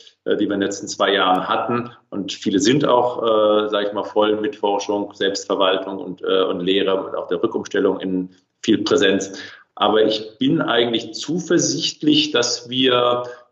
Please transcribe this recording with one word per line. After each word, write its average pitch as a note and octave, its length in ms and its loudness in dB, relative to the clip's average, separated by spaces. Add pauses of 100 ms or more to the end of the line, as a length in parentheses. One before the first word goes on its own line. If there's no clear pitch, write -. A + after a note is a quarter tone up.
(240)
äh, G#2 140 0
die G#2 80 0
wir G2+ 80 0
in G2 80 0
den G2 80 0
letzten G2+ 180 -8
zwei G2 260 0
Jahren F#2 320 2
hatten. A#2+ 440 -2 (200)
Und G2+ 220 -6
viele - 280 0
sind C3 280 4
auch, B2 340 2
äh, G#2+ 460 2
sag G#2 180 0
ich G2+ 60 -4
mal, G2+ 140 -4
voll G#2+ 340 2
mit G#2+ 160 -4
Forschung, G2+ 580 -2
Selbstverwaltung F#2+ 840 -2
und, F#2 240 -12
äh, F#2 220 2
und F2+ 180 -2
Lehre F#2+ 420 2
und - 120 -8
auch - 120 -6
der F2 160 -4
Rückumstellung G2 560 0
in F#2 300 -4 (340)
viel G#2 220 2
Präsenz. G2 520 2 (380)
Aber G#2+ 300 4
ich - 320 -4
bin D3 240 0
eigentlich A#2 520 -2
zuversichtlich, D3+ 1160 0
dass A#2+ 380 -2
wir, B2 540 2 (280)